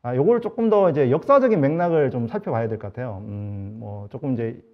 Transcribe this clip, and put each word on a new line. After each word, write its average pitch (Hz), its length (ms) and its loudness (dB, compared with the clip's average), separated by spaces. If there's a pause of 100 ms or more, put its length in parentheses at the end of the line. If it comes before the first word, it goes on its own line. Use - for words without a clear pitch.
아, 123 100 -4
요걸 220 260 4
조금 226 280 -2
더 196 220 4
이제 135 180 2
역사적인 220 500 4
맥락을 156 520 2
좀 117 160 -4
살펴봐야 117 400 -4
될 107 100 -4
것 101 160 -12
같아요. 110 320 -10
음, 104 540 -10
뭐, 104 300 -12
조금 131 240 -6
이제, 113 280 -4 (120)